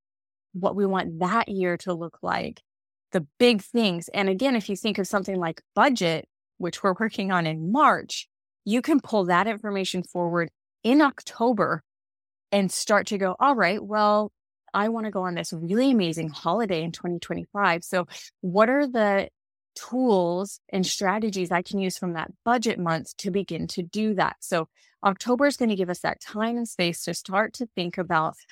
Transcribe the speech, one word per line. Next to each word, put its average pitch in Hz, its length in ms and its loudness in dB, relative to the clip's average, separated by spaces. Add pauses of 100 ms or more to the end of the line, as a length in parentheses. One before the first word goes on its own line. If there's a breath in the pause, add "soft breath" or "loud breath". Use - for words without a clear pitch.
(520)
what 185 240 -2
we 202 100 2
want 175 320 -2
that 180 300 0
year 185 300 0
to 185 140 -6
look 165 300 -8
like, - 400 -4 (500)
the 165 140 0 (120)
big 240 220 6
things. 190 480 0
And 190 220 0
again, 247 260 2
if 214 140 -4
you 196 60 -2
think 208 200 -4
of 190 100 -2
something 196 320 -2
like 165 220 -4 (140)
budget, 202 520 2 (300)
which 175 260 -6
we're 190 160 2
working 208 320 -2
on 175 160 2
in 160 240 -2
March, 240 560 4 (380)
you 220 160 2
can 285 200 2
pull 196 260 0
that 180 200 4
information 196 560 -4
forward 170 460 -2 (340)
in 277 200 6
October 208 800 0 (680)
and 196 200 2
start 202 360 2
to 214 100 -4
go, 185 240 0
"All 277 140 4
right, 202 280 2
well, 208 480 2 (440)
I 208 160 2
wanna 220 200 -4
go 196 120 -4
on 180 120 -4
this 170 200 -6
really 196 360 2
amazing 165 380 2
holiday 175 540 -2
in 165 100 -4
twenty 175 260 -6
twenty-five. 170 640 -2
So 180 220 -2 (340 loud breath)
what 196 280 4
are 285 180 2
the 208 420 2 (460)
tools 196 920 0
and 190 180 0
strategies 190 640 -2
I 180 120 0
can 202 160 -6
use 190 180 -2
from 175 160 -4
that 160 180 -6 (140)
budget 233 340 0
month 165 380 -2
to 196 140 -6
begin 175 380 -4
to - 140 -8
do 214 340 -2
that?" 165 240 0
So 165 280 -2 (340 soft breath)
October 240 440 2
is 277 100 2
gonna 220 200 0
give 185 120 -2
us 180 120 -6
that - 200 -4
time 226 380 -4
and 233 100 -6
space 170 360 -2
to 170 100 -6
start 202 400 -2
to 247 200 -6
think 175 220 -4
about 165 380 0 (180)